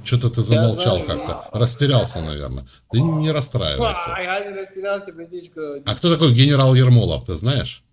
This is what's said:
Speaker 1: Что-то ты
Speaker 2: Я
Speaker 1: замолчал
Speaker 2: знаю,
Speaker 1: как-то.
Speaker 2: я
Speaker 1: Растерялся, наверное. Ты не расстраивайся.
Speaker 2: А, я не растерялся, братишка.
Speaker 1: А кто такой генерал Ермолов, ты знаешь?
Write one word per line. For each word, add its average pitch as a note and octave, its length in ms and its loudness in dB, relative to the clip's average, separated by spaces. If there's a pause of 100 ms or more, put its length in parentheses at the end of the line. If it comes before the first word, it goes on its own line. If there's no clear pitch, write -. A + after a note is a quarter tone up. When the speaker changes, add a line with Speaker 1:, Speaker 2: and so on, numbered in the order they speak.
Speaker 1:
Что-то B2 280 0
ты A#2 100 -2
Speaker 2:
Я G2+ 60 0
Speaker 1:
замолчал A2 580 2
Speaker 2:
знаю, - 0 - (140)
Speaker 1:
как-то. - 340 -8
Speaker 2:
я A2 60 -4
Speaker 1:
Растерялся, A#2+ 640 2
наверное. C#2+ 440 -8 (260)
Ты A#2 100 2
не D#3 300 0
расстраивайся. C#3+ 840 -2
Speaker 2:
А, F#3+ 60 -8
я G3 300 -6
не G3 80 -10
растерялся, G3 540 -8
братишка. D#3+ 720 -12
Speaker 1:
А G#2 100 -4
кто E3+ 160 0
такой D3+ 220 4
генерал C3+ 400 6
Ермолов, A#2 520 4
ты F2+ 100 -6
знаешь? A2 580 -4